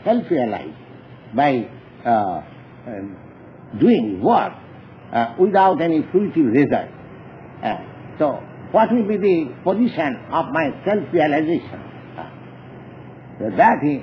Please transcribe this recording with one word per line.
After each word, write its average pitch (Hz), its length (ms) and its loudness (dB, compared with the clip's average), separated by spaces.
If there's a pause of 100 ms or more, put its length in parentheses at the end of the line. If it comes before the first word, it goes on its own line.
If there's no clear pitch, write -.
self-realized 135 720 0 (600)
by, 135 320 2 (360)
uh, 101 380 2 (440)
um, 98 300 -10 (640)
doing 147 420 2
work, 170 300 2 (600)
uh, 117 260 -2
without 190 420 4
any 160 220 2
fruitive 165 500 2
result, 120 380 2 (720)
uh, 107 140 -2 (420)
so 139 220 0 (320)
what 220 200 6
will 233 140 2
be 214 100 0
the 170 460 2
position 190 540 0 (160)
of 160 200 0
my 151 180 0 (140)
self-realization? 156 960 0 (380)
Uh, - 120 -14 (1080)
so 107 180 -4
that 165 260 6
in, 143 200 2